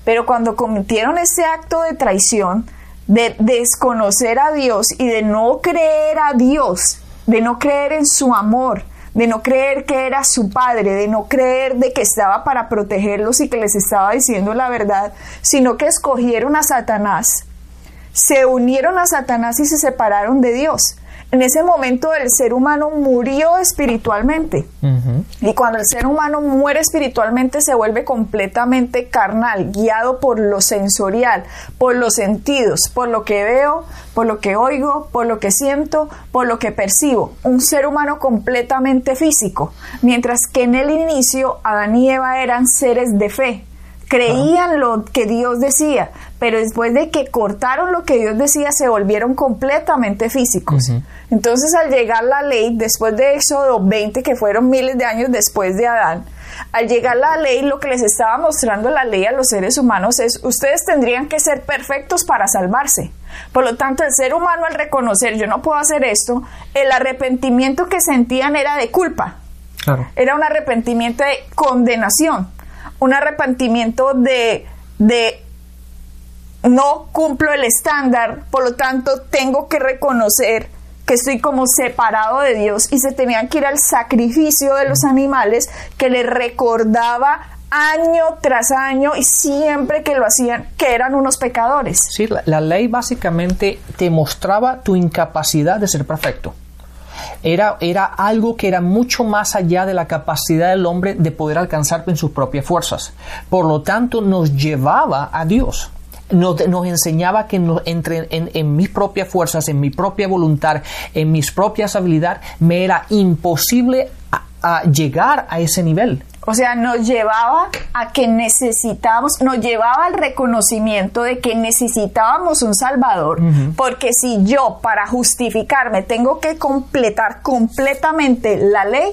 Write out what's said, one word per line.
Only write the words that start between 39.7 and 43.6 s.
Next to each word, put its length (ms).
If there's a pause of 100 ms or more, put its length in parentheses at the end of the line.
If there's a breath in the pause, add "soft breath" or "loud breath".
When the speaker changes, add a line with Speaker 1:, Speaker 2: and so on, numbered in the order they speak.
Speaker 1:
Mientras 380 (120)
que 120
en 100
el 160
inicio, 720
Adán 340
y 140
Eva 320
eran 240
seres 520
de 120
fe. 340 (420 loud breath)